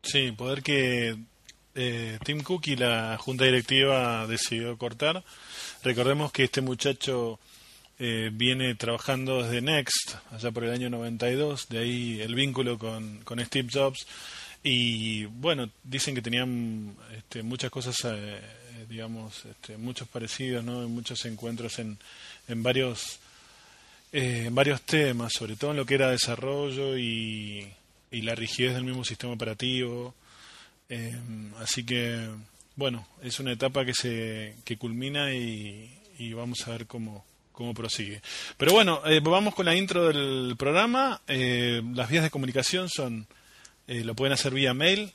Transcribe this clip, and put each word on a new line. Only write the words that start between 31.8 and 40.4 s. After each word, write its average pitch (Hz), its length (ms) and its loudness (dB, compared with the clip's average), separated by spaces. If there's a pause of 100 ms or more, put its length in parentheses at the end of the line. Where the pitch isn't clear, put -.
que, 117 420 -2 (480)
bueno, 123 320 -4 (140)
es 123 180 -6
una 135 120 -4
etapa 131 340 0
que 123 80 -2
se, 110 640 -4 (100)
que 117 120 -6
culmina 135 560 -2
y, 113 600 -6 (220)
y 117 160 -8
vamos 120 340 -6
a 120 40 -8
ver 113 160 -8
cómo, 110 360 -10 (300)
cómo 120 220 -6
prosigue. 104 460 -4 (360)
Pero 147 160 6
bueno, 190 320 8
eh, 156 160 8
vamos 190 320 6
con 185 140 2
la 165 80 6
intro 180 320 4
del 135 500 2